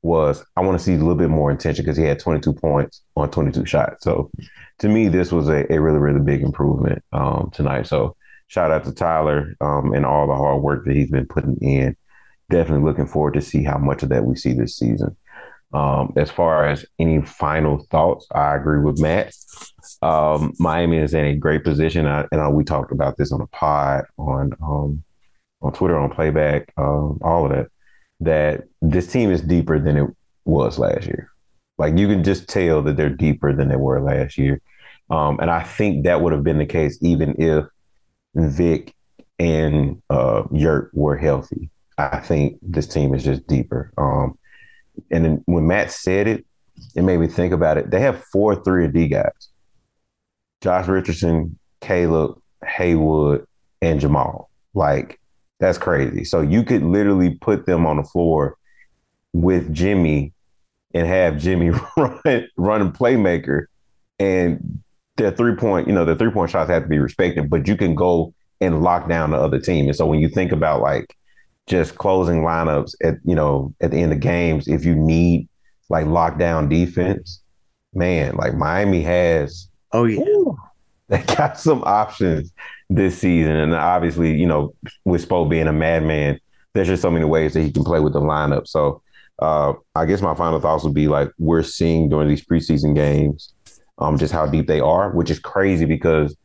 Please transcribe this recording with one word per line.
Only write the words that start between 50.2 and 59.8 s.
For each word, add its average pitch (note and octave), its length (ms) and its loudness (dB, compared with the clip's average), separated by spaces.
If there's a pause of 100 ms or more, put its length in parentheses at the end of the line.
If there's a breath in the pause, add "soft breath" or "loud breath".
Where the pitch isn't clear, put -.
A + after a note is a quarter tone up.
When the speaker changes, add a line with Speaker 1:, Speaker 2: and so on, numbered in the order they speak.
Speaker 1:
Josh F#2 260 0
Richardson, E2+ 720 0 (220)
Caleb, E2 600 0 (240)
Haywood, D#2 840 2 (360)
and E2 160 2
Jamal. C#2+ 500 -2 (260)
Like, D2 440 -2 (400)
that's F#2 200 2
crazy. D#2 460 -2
So E2 160 0
you D#2+ 220 2
could G#2+ 220 0
literally F#2 560 2
put G2+ 260 0
them E2+ 180 2
on D#2 120 2
the D2 80 -2
floor D#2+ 520 0 (760 soft breath)
with E2+ 420 0
Jimmy D#2+ 580 0 (600)